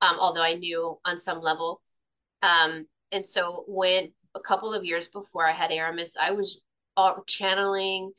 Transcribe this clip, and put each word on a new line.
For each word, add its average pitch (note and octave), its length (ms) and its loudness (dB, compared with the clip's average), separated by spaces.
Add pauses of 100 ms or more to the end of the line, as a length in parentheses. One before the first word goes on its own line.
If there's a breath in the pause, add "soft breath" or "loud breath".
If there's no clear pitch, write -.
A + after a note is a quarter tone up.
um, F3+ 180 4
although E3+ 240 2
I E3 120 2
knew E3 500 -6
on F3 160 -4
some E3+ 200 -6
level. D#3+ 420 -2 (600)
Um, E3 460 4 (240)
and G3 120 -4
so F3 440 -2
when F#3 440 2 (220)
a - 60 -12
couple A3 340 0
of F#3+ 100 -4
years E3+ 240 -2
before F#3 380 -2
I D#3+ 60 6
had E3 200 -2
Aramis, E3 440 -4
I E3+ 160 0
was G3+ 300 -4 (340)
uh, F#3+ 180 6 (120)
channeling, F#3+ 920 0